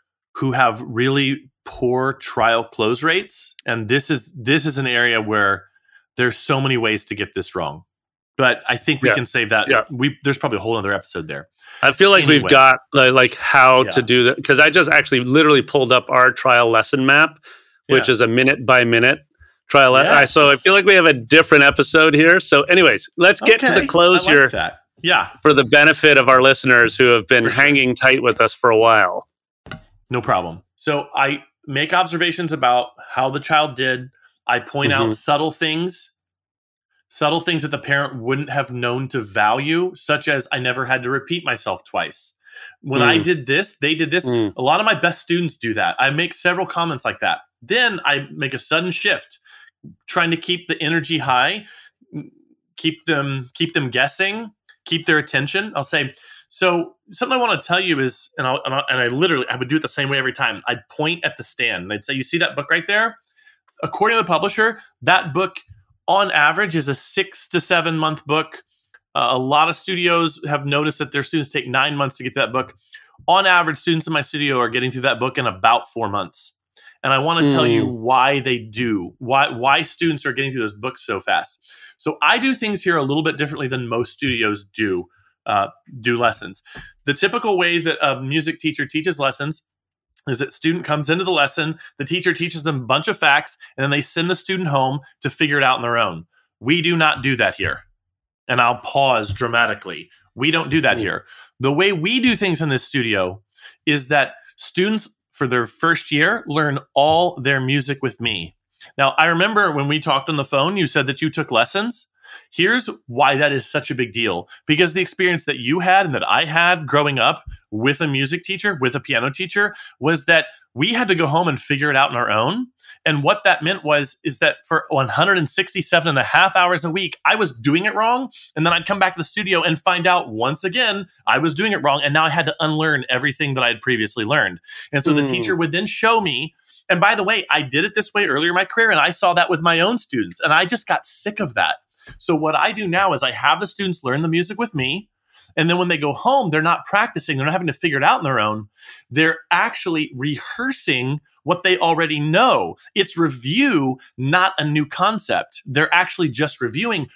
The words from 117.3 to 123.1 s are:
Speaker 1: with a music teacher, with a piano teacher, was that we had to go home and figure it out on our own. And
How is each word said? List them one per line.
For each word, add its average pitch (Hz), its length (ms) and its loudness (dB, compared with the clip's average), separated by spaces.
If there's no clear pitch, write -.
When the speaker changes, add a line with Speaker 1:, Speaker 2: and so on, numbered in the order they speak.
Speaker 1:
with 127 300 -2
a 160 60 -2
music 139 360 -2
teacher, 196 380 -6
with 131 140 -2
a 139 40 -4
piano 127 320 -2
teacher, 202 420 -4
was 156 260 -2
that 165 220 2
we 180 200 -2
had 233 160 -2
to 190 60 4
go 160 120 0
home 165 200 0
and 135 140 -4
figure 147 300 -2
it 135 40 0
out 139 140 2
on 131 60 -8
our 117 160 -2
own. 160 360 -2
And 156 160 0